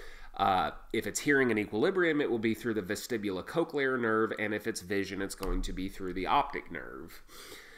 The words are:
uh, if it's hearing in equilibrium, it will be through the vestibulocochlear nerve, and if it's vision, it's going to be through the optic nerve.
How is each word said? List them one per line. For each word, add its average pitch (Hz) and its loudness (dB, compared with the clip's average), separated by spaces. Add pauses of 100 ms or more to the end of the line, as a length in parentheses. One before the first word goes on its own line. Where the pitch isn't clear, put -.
(360)
uh, 92 4 (220)
if 107 0
it's 92 -4
hearing 135 6
in 107 4
equilibrium, 151 2
it 107 2
will 117 2
be 110 2
through 113 -2
the 104 0
vestibulocochlear 120 0
nerve, 110 4
and 107 0
if 107 -2
it's 101 -4
vision, 95 0
it's 98 -4
going 92 0
to 95 -2
be 92 -2
through 92 -6
the 87 -2
optic - 0
nerve. 67 -12 (540)